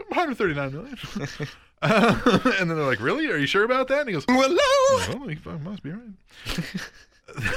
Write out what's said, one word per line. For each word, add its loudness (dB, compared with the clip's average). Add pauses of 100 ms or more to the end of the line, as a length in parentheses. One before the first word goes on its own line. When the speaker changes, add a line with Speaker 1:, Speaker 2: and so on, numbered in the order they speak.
(120)
Speaker 1:
"hundred 0
thirty-nine -2
million." -12
<laughs> -12 (760)
Uh, 4
<laughs> 4
and 0
then -2
they're 0
like, 0
"Really? 0
Are 0
you 0
sure 2
about 0
that?" 0
And -6
he -2
goes, -2
Speaker 2:
Hello? 4
Speaker 1:
"Well, -10
he -6
fu-, -10
must -10
be -10
right." -12 (440)
<laughs> -8 (640)